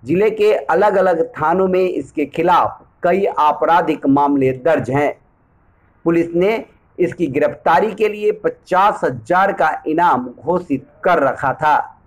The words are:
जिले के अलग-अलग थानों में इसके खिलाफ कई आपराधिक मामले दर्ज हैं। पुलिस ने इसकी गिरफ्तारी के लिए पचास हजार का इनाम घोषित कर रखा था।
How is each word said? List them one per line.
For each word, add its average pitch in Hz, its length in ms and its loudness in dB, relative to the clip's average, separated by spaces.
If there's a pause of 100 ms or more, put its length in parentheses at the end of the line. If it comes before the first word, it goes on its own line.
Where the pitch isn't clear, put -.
जिले 180 260 0
के 208 240 0
अलग-अलग 180 720 0
थानों 175 400 0
में 185 200 0
इसके 143 380 -6
खिलाफ 160 600 0 (160)
कई 185 220 0
आपराधिक 151 840 0
मामले 139 460 2
दर्ज 131 380 -2
हैं। 139 300 -2 (840)
पुलिस 170 300 0
ने 196 300 0 (340)
इसकी 165 280 -2
गिरफ्तारी 147 680 0
के 214 140 0
लिए 208 240 -2
पचास 190 720 -2
हजार 175 480 0
का 156 340 -2
इनाम 151 540 0
घोषित 165 460 -4 (180)
कर 180 140 4
रखा 135 360 -2
था। - 520 -2